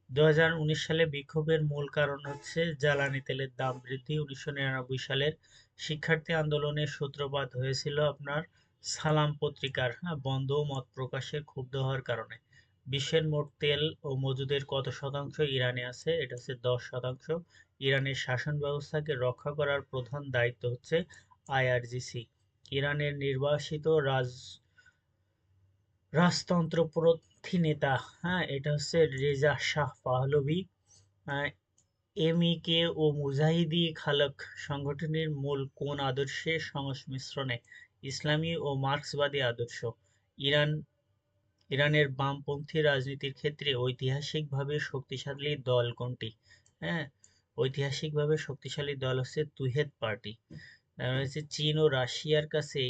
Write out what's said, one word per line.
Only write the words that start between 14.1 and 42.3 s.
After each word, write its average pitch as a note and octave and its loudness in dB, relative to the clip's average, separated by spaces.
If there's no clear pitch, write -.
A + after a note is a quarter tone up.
মজুদের C3+ 0
কত C3+ -2
শতাংশ C#3 -6
ইরানে B2 0
আছে? B2 -4
এটা B2+ -4
হচ্ছে B2+ -8
দশ B2 2
শতাংশ। B2+ -6
ইরানের C3+ 2
শাসন C3 -2
ব্যবস্থাকে D3 -2
রক্ষা B2 -2
করার C#3+ 2
প্রধান C3 -6
দায়িত্ব B2 0
হচ্ছে A#2+ -2
আইআরজিসি। B2 0
ইরানের C#3+ 0
নির্বাসিত C#3+ 0
রাজ-, C3 0
রাজতন্ত্র E3 4
প্রথী E3 0
নেতা, D3+ 2
হ্যাঁ, F3 0
এটা C#3 -2
হচ্ছে D3 0
রেজা C#3 2
শাহ C#3+ 0
পাহলভি। C#3 2
আহ, C#3+ -2
এমইকে E3 2
ও D#3 2
মুজাহিদি D#3 2
খালক C#3+ 0
সংগঠনের D3 -2
মূল C#3 -2
কোন C#3+ -4
আদর্শের C#3 -2
সংমিশ্রণে? C3+ -6
ইসলামী D3+ 0
ও D3 -2
মার্ক্সবাদী C#3+ 0
আদর্শ। A#2+ -2
ইরান, D3 2
ইরানের D3 4
বামপন্থী C#3+ -2